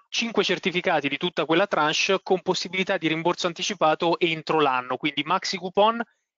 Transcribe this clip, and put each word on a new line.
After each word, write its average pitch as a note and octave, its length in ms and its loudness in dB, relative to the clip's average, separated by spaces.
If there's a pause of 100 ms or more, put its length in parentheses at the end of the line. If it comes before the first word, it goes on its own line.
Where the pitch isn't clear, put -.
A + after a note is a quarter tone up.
cinque G#3+ 340 0
certificati E3+ 640 0
di C#3 80 -4
tutta F3 280 -2
quella E3 220 2
tranche E3+ 540 2
con F#3 200 0
possibilità F#3 560 -2
di D#3+ 100 -2
rimborso E3 400 -2
anticipato E3+ 720 0
entro D#3+ 400 0
l'anno, B2+ 380 2
quindi D3 260 -2
maxi F#3 340 -2
coupon G3+ 440 2 (360)